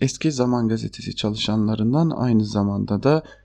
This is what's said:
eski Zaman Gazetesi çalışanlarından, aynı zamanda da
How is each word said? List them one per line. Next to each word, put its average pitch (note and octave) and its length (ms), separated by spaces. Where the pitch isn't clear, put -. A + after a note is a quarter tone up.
eski D3+ 300
Zaman B2 360
Gazetesi A2+ 480
çalışanlarından, A2 920
aynı A#2 360
zamanda G2+ 580
da D#3 200